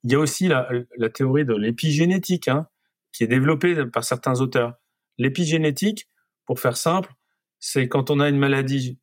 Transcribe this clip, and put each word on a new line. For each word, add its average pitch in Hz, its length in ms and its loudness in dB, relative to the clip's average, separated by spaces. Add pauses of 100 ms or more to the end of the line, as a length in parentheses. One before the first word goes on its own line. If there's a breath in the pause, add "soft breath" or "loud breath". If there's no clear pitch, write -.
Il 120 80 -4
y 127 60 4
a - 20 4
aussi 156 300 0
la, 131 200 0 (280)
la 113 120 0
théorie 135 360 0
de 120 100 0
l'épigénétique, 160 920 0
hein, 147 180 0 (460)
qui - 100 -4
est 113 60 0
développée 147 580 2
par 117 160 -4
certains 127 380 -2
auteurs. 123 340 0 (440)
L'épigénétique, 156 880 0 (380)
pour 135 120 -4
faire 120 180 0
simple, 180 380 -2 (460)
c'est 131 280 -2
quand 139 220 -2
on 143 80 2
a 143 100 2
une 139 100 2
maladie 135 640 0